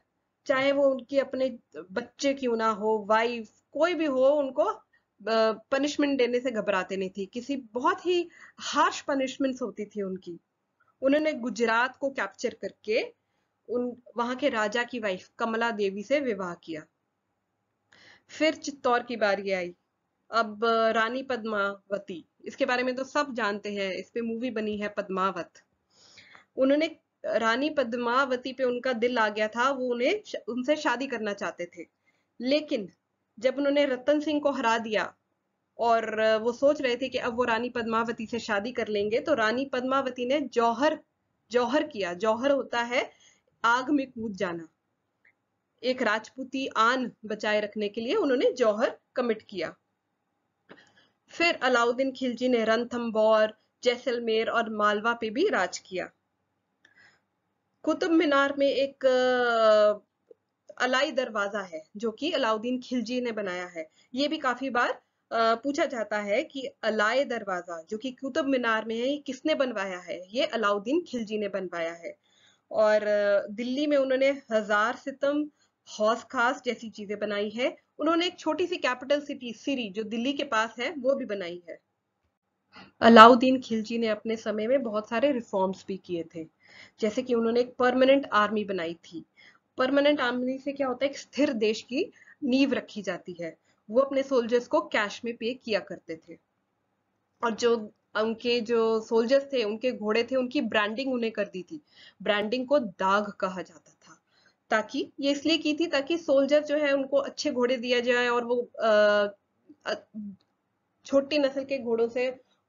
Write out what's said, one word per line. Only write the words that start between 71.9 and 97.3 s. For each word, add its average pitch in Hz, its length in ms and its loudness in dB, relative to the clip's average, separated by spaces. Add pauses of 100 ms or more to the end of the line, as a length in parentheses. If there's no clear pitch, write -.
है। 170 240 -14 (540)
और, 214 360 4
अ, 202 400 2
दिल्ली 247 400 -2
में 294 100 4
उन्होंने 269 440 2 (100)
हजार 214 440 2
सितम, 285 540 -2 (500)
हौस 226 240 0
खास 262 420 -2
जैसी 226 240 -6
चीजें 208 300 -8
बनाई 208 300 -4
है। 247 280 -4 (220)
उन्होंने 330 260 2
एक 349 140 -6
छोटी 320 280 -2
सी 349 100 -4
कैपिटल 262 440 0
सिटी 254 320 -10
सिरी, 254 360 -4
जो 208 140 -6
दिल्ली 233 300 -2
के 285 100 -4
पास 226 360 -2
है, 269 120 -4
वो 269 240 0
भी 240 100 -6
बनाई 175 440 -8
है। - 160 -18 (1160)
अलाउद्दीन 240 600 10
खिलजी 226 360 -6
ने 233 100 -2
अपने 220 280 -4
समय 214 320 -4
में 262 160 2
बहुत 214 260 -6
सारे 233 220 2
रिफॉर्म्स 196 560 -2
भी 190 100 -6
किए 170 280 -8 (100)
थे, 160 120 -10 (520)
जैसे 220 220 0
कि 254 120 -4
उन्होंने 233 260 2
एक 247 160 -2
परमानेंट 262 580 4
आर्मी 208 320 2
बनाई 175 280 -4
थी। 165 320 -16 (520)
परमानेंट 277 440 4
आर्मी 254 380 -2
से 277 140 -6
क्या 277 140 -2
होता 247 180 -2
है, - 60 -2
एक - 60 -14
स्थिर 285 360 0
देश 214 280 0
की 302 300 -4 (320)
नींव 262 300 4
रखी 214 280 -6
जाती 175 400 -8
है। 160 160 -10 (320)
वो 233 120 4
अपने 269 220 0
सोल्जर्स 240 440 0
को 311 140 2
कैश 220 440 -4
में 233 120 -6
पे 233 160 -4
किया 214 260 -2
करते 165 500 -12
थे, - 80 -20 (1080)